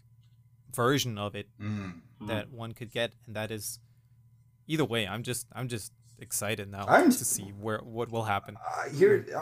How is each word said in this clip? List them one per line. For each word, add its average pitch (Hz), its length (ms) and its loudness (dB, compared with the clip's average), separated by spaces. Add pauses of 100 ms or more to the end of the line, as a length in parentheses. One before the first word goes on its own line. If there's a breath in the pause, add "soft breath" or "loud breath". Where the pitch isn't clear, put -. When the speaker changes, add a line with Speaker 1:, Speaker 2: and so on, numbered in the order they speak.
(720)
Speaker 1:
version 123 460 2
of 104 160 -4
it 101 120 -8 (140)
Speaker 2:
Mm. 101 400 -6 (200)
Speaker 1:
that 107 260 -4
Speaker 3:
Mm. 135 60 -18
Speaker 1:
one 113 200 -10
could 107 180 -12
get, 117 220 -2 (140)
and 107 80 -12
that 110 160 -4
is, - 280 -8 (840)
either 156 200 2
way, 110 220 2
I'm 107 140 -4
just, - 320 -4
I'm 127 140 -6
just 117 260 -8 (260)
excited 104 520 -4
now 101 160 -8
Speaker 2:
I'm 285 240 8
Speaker 1:
to - 140 2
see 101 340 -4
where, 107 240 -2
what 113 260 -4
will 113 140 -2
happen. 104 340 -2
Speaker 2:
Uh, - 320 -6
here, 190 340 6 (180)